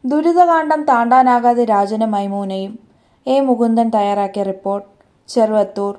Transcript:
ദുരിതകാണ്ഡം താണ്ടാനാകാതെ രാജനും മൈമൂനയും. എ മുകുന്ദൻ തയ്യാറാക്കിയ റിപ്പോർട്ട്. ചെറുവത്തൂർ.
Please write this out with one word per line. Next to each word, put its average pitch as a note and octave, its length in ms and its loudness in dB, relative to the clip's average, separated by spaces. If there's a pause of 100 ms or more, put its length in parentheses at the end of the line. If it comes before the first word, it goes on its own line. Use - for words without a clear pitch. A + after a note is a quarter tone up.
ദുരിതകാണ്ഡം D#4+ 800 2
താണ്ടാനാകാതെ A#3+ 800 2
രാജനും G#3+ 460 0
മൈമൂനയും. G3 600 -6 (520)
എ C4 160 0
മുകുന്ദൻ A#3 480 0
തയ്യാറാക്കിയ G3+ 540 -2
റിപ്പോർട്ട്. G3 440 -6 (420)
ചെറുവത്തൂർ. G3+ 680 0